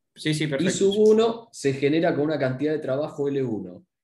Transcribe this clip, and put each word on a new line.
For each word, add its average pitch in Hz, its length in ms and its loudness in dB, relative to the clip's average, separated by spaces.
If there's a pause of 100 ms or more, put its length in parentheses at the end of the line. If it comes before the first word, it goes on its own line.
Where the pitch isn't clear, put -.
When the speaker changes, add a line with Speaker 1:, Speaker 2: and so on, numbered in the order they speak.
(140)
Speaker 1:
Sí, 156 200 -2
sí, 151 120 -2
perfecto. 147 240 0
Speaker 2:
Y - 60 -2
sub 202 220 2
uno 220 540 4
se 139 200 -2
genera 151 420 2
con 139 100 0
una 156 140 -2
cantidad 135 340 -2
de 151 60 -2
trabajo 143 500 -4
L 139 140 -2
uno. 95 440 -8 (180)